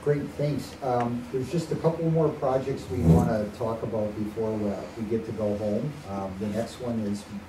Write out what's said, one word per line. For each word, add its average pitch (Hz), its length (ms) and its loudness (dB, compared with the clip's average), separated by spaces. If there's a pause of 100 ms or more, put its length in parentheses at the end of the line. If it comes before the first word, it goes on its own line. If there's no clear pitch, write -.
Great, 143 280 2
thanks. - 500 -2
Um, 120 500 0
there's 131 200 -2
just 165 200 0
a - 40 0
couple 165 340 2
more 160 200 4
projects 135 600 0
we - 140 0
wanna 104 420 6 (140)
talk 117 240 -2
about 107 340 -2
before 110 340 -2
we, 107 160 0
uh, 98 80 0 (220)
we 113 60 -4
get 107 240 0
to 107 60 -6
go 104 240 0
home. 107 360 0 (160)
Um, 95 300 -4
the 107 80 -2
next 110 340 -2
one 117 200 -2
is 101 220 -2 (260)